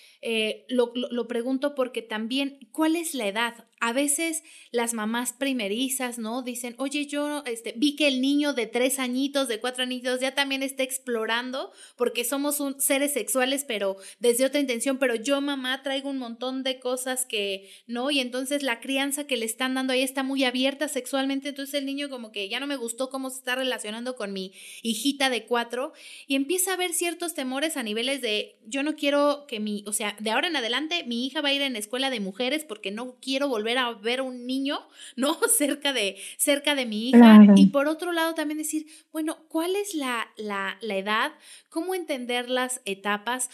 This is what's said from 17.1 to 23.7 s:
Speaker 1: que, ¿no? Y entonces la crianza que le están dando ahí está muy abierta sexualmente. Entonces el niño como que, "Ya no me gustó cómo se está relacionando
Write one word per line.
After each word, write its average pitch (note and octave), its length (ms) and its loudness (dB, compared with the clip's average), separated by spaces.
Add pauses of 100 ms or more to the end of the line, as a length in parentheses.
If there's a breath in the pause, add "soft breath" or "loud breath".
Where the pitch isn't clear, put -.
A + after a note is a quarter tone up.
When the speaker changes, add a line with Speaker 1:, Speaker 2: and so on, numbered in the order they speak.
Speaker 1:
que, G3 420 -4 (200 loud breath)
¿no? B3 240 -2
Y C#4 80 2
entonces C4 420 -2
la A#3 160 -2
crianza C#4 480 -2
que C4+ 100 -2
le A3+ 100 -4
están C4 280 -2
dando C4 180 -2
ahí B3+ 100 2
está C4+ 200 -2
muy C4+ 220 0
abierta C4 420 0
sexualmente. C4+ 640 -2
Entonces C#4 260 -8
el C#4 120 -2
niño C#4 220 -6
como A#3 220 -12
que, G3+ 180 -8
"Ya A#3 120 -6
no C#4+ 80 -6
me C#4+ 80 -2
gustó A#3+ 340 -6
cómo C4 200 -6
se C4 80 -12
está B3 180 -4
relacionando A#3+ 580 -4